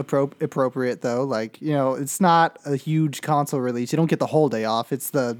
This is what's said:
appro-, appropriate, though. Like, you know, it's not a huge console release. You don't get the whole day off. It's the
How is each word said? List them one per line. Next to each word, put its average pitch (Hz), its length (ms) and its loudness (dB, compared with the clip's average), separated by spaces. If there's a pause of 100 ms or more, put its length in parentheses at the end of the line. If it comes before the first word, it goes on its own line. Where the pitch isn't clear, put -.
appro-, 139 340 -2
appropriate, 131 640 -2
though. 123 220 -2
Like, 113 360 -4
you 151 120 -4
know, 131 220 0
it's 135 260 -6
not 170 440 4
a 143 120 -2
huge 156 460 0
console 143 380 0
release. 123 320 -4
You 151 40 0
don't 165 120 4
get 160 120 0
the 135 80 -2
whole 151 200 4
day 110 180 -2
off. 113 260 -2
It's - 180 -6
the 120 300 0